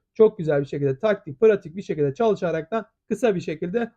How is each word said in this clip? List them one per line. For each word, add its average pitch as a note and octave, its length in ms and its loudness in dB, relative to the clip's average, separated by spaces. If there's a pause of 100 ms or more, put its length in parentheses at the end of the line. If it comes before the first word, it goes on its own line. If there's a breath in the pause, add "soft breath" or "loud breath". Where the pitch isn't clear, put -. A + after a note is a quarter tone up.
(140)
Çok A3 240 4
güzel D3+ 220 0
bir C#3+ 60 -4
şekilde C#3 320 -2
taktik, G3+ 420 -2
pratik G3+ 360 2
bir G3+ 60 -10
şekilde D3 320 -2
çalışaraktan G3 720 -2 (220)
kısa A3 260 0
bir E3+ 60 -2
şekilde F3+ 560 -6